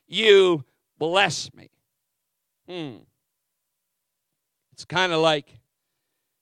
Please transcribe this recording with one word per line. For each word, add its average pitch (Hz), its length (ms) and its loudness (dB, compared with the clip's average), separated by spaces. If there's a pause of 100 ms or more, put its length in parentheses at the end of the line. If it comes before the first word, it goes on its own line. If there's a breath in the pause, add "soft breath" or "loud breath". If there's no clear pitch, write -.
you 190 600 2 (340)
bless 170 540 -4
me." - 160 -20 (960)
Hmm. 160 280 -14 (1800)
It's - 80 -20
kinda 175 340 -2
like 156 400 0 (840)